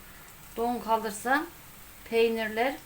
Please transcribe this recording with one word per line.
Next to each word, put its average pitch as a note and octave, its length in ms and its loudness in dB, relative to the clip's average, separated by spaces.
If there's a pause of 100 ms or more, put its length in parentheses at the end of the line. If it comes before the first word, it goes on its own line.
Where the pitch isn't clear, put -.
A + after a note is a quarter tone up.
(560)
Don A#3 220 -2
kalırsa A3 680 0 (680)
peynirler A3+ 640 2 (120)